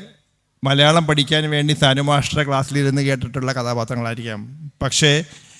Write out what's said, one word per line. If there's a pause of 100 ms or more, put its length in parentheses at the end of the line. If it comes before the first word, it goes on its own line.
(640)
മലയാളം
പഠിക്കാൻ (120)
വേണ്ടി
സാനു
മാസ്റ്ററുടെ
ക്ലാസ്സിലിരുന്ന്
കേട്ടിട്ടുള്ള
കഥാപാത്രങ്ങളായിരിക്കാം. (420)
പക്ഷേ (480)